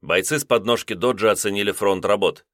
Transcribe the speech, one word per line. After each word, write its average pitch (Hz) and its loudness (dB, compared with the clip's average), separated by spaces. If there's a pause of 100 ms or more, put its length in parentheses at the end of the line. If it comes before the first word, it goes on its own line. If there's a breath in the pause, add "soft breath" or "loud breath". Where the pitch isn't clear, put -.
Бойцы 165 0
с - -8
подножки 113 0
доджа 107 0
оценили 101 -2
фронт 95 0
работ. 98 0